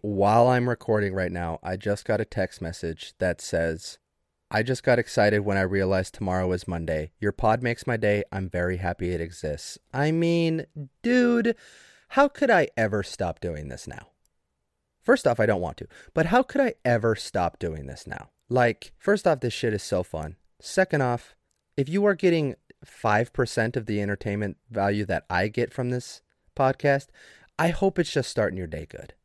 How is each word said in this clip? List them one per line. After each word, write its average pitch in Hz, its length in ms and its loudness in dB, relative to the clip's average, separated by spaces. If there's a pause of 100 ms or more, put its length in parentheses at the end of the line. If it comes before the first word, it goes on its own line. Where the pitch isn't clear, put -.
While 104 460 4
I'm 123 200 2
recording 107 460 0
right 90 180 -2
now, 85 300 -4
I 92 160 -6
just 101 260 -4
got 107 160 0
a 107 60 -4
text - 340 -4
message 82 580 -8
that 90 220 -2
says, 82 580 -4 (520)
"I 110 120 0
just 123 200 -4
got 123 160 4
excited 104 420 4
when 101 160 0
I 98 60 2
realized 95 500 0
tomorrow 92 400 -2
is 90 160 -4
Monday. 80 500 -4
Your 101 140 0
pod 113 300 2
makes 120 240 -4
my 120 100 0
day. 104 340 2
I'm 95 200 -6
very 90 260 -2
happy 87 360 -4
it 82 100 -2
exists." 80 560 -8 (140)
I 147 200 0
mean, 165 540 0 (360)
dude, 240 540 2 (520)
how 285 200 4
could 277 220 0
I 175 260 6
ever 107 260 2
stop - 380 -6
doing 76 280 -6
this 62 200 -12
now? - 220 -16 (920)
First - 240 4
off, 117 140 2
I 107 60 4
don't 98 160 2
want 82 160 -6
to, - 100 -14 (240)
but 160 140 2
how 233 160 4
could - 180 -2
I 254 140 0 (100)
ever 113 320 2
stop - 420 -4
doing 78 280 -6
this 67 200 -14
now? - 220 -14 (220)
Like, 123 480 2
first 202 280 0
off, 156 140 2
this 117 140 -4
shit 113 180 -2
is 101 100 -4
so 92 200 -2
fun. 78 340 -10 (240)
Second 185 400 0
off, 123 340 -2 (420)
if 139 120 -2
you 196 160 0
are 202 100 4
getting 165 400 2 (300)
five 110 480 0
percent 113 440 0
of 113 100 -4
the 104 140 -2
entertainment 101 580 -4 (120)
value 104 360 0
that 85 220 -2
I 92 200 0
get 113 260 -4
from 123 160 -4
this - 320 -8 (320)
podcast, 139 540 0 (500)
I 165 120 2
hope 190 280 0
it's 165 140 0
just 135 180 -2
starting 101 260 -2
your 90 120 -6
day 78 200 -10
good. - 260 -18 (100)